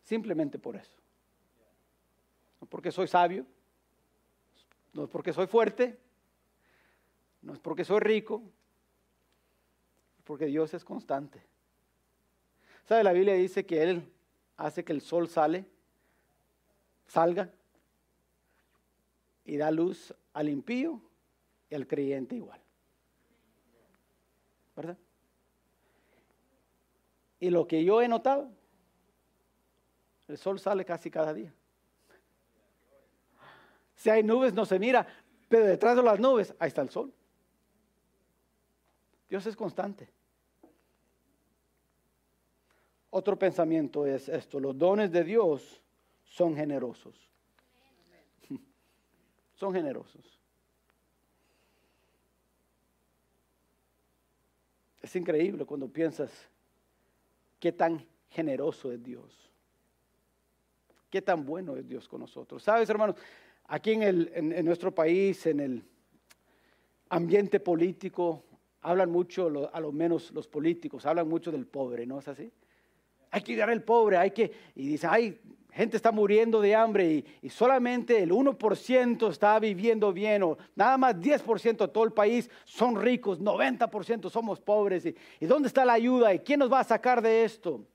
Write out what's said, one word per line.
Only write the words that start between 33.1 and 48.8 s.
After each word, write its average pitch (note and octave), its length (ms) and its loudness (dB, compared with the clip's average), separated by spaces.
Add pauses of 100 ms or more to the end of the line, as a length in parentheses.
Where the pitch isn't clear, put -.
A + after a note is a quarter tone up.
Si - 140 0
hay A3 140 6
nubes A#3 300 2
no G3+ 120 -2
se F#3 140 0
mira, A#3 260 2 (440)
pero A3+ 160 6
detrás G#3+ 320 4
de B3 60 4
las G#3+ 160 4
nubes A#3+ 400 2
ahí E3 100 -2
está C#3+ 120 -4
el C3 80 -4
sol. C4 220 -8 (2250)
Dios F#3+ 180 -8
es G#3+ 100 -8
constante. G3 540 -10 (3000)
Otro F#3+ 280 -2
pensamiento D#3+ 680 0
es C3+ 240 -4
esto: C#3+ 300 -8
los C3+ 180 -6
dones F#3+ 340 2
de E3+ 120 2
Dios F3 580 -2 (420)
son E3 320 -2
generosos. C#3 720 -8 (1160)
<laughs> C#3 120 -14 (960)